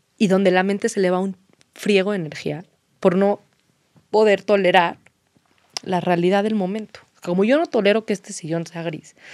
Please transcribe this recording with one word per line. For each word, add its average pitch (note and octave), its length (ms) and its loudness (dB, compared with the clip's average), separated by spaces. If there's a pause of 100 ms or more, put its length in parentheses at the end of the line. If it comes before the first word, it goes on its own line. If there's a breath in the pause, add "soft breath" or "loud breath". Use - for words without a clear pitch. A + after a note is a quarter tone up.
(180)
y A3 100 2
donde F#3+ 240 4
la F#3 120 2
mente G3 260 -2
se G#3 100 -6
le F3+ 100 0
va F3+ 100 0
un F#3+ 160 -6 (380)
friego G3+ 380 0
de G#3 60 -4
energía D#3 460 -8 (360)
por F3+ 180 2
no G3+ 240 0 (680)
poder G3+ 320 4
tolerar F#3 540 2 (840)
la F3+ 160 -4
realidad F3+ 440 2
del A3 120 -2
momento. G3+ 440 -6 (240)
Como F3+ 200 0
yo B3+ 140 2
no E4+ 80 0
tolero A3 400 0
que A3 80 -4
este - 200 -12
sillón E3 340 -6
sea E3+ 160 -12
gris, - 320 -10 (180 loud breath)